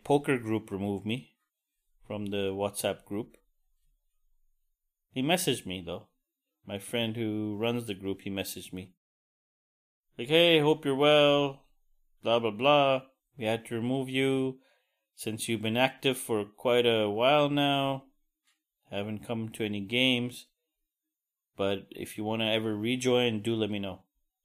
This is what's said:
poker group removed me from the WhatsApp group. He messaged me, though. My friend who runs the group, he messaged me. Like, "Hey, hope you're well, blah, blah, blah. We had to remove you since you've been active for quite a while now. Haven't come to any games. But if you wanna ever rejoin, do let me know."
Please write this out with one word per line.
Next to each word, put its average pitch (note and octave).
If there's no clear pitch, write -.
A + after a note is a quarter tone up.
poker C#3+
group A2
removed G2
me B2
from G#2
the G2
WhatsApp G2+
group. -
He C3
messaged D#3
me, F#2
though. F2
My G2+
friend A2+
who G#2+
runs A#2
the G#2
group, F#2+
he G2+
messaged F#2+
me. F#2
Like, A#2+
"Hey, E3
hope D3+
you're C#3
well, C#3+
blah, A2+
blah, A#2
blah. C3+
We A2+
had A2+
to A#2
remove B2+
you C3
since -
you've A2
been A2+
active C3
for G#2+
quite A#2+
a A2
while C#3
now. C#3
Haven't G#2
come A2+
to A2
any G#2
games. B2
But G2
if -
you G#2+
wanna A2
ever A2
rejoin, B2
do A2+
let G#2+
me G#2
know." F#2+